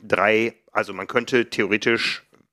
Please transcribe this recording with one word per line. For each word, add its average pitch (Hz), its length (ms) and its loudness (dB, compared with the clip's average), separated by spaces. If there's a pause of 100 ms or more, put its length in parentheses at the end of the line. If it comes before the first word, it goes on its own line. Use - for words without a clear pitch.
drei, 110 520 2 (180)
also 104 200 -2
man 95 140 -10
könnte 120 420 0
theoretisch, 107 800 -2 (260)